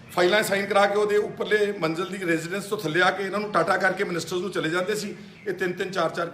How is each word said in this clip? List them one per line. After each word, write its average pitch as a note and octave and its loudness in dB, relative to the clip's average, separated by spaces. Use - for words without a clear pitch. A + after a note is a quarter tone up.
ਫਾਈਲਾਂ F3+ 4
ਸਾਈਨ G3 -2
ਕਰਾ G3+ 6
ਕੇ G3+ 0
ਉਹਦੇ G#3 2
ਉੱਪਰਲੇ G#3 0
ਮੰਜ਼ਿਲ E3 -2
ਦੀ F#3+ -8
ਰੈਜ਼ੀਡੈਂਸ E3 -2
ਤੋਂ G#3 -4
ਥੱਲੇ D#3 0
ਆ F#3 6
ਕੇ G3 -2
ਇਹਨਾਂ F#3+ -2
ਨੂੰ G#3 -4
ਟਾਟਾ F3+ 2
ਕਰਕੇ F#3+ 2
ਮਿਨਿਸਟਰਸ F3+ -4
ਨੂੰ F#3+ -4
ਚਲੇ D#3+ -2
ਜਾਂਦੇ F#3 0
ਸੀ। G3+ -6
ਇਹ G3 -2
ਤਿੰਨ F#3 -2
ਤਿੰਨ F#3 -6
ਚਾਰ E3+ 0
ਚਾਰ E3+ -4